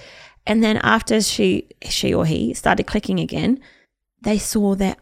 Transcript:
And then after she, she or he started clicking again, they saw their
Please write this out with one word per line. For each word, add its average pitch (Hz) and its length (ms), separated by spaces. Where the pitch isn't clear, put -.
And 220 160
then 214 140
after 220 440
she, 202 460
she - 280
or - 100
he 160 300
started - 320
clicking 196 320
again, 175 400
they 208 160
saw 202 340
their 190 280